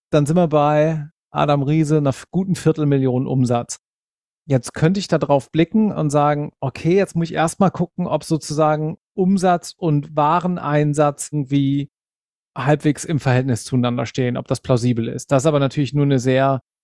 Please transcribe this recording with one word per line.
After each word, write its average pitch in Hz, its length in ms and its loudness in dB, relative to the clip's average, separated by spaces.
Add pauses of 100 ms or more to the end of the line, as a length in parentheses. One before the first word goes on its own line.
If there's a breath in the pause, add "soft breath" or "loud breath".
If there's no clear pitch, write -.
(100)
dann 147 160 2
sind 160 100 0
wir 175 120 4
bei 151 600 2 (220)
Adam 147 320 0
Riese, 151 360 2
einer 139 160 0 (160)
guten 185 260 -2
Viertelmillion 139 680 0
Umsatz. 123 520 -2 (680)
Jetzt 131 280 -2
könnte 180 240 0
ich 185 100 -6
da 165 100 0
drauf 143 320 0
blicken 190 420 2
und 151 180 -2
sagen, 147 500 0
„Okay, 160 360 -2
jetzt 196 180 0
muss 170 160 -2
ich - 40 -10
erst 156 260 -2
mal 190 100 4
gucken, 175 360 -6
ob 151 180 -4
sozusagen 156 760 -2 (160)
Umsatz 185 600 0
und 151 400 -2
Wareneinsatz 151 1120 0
irgendwie 139 600 -2 (680)
halbwegs 143 480 0
im 160 160 -2
Verhältnis 127 440 0
zueinander 123 420 -2
stehen, 123 300 -4
ob 135 120 -10
das 131 120 -4
plausibel 117 480 0
ist.“ - 220 -10
Das 135 120 2
ist 151 40 -2
aber 147 140 2
natürlich 139 340 -2
nur 143 100 2
eine 139 140 2
sehr 131 420 0 (240)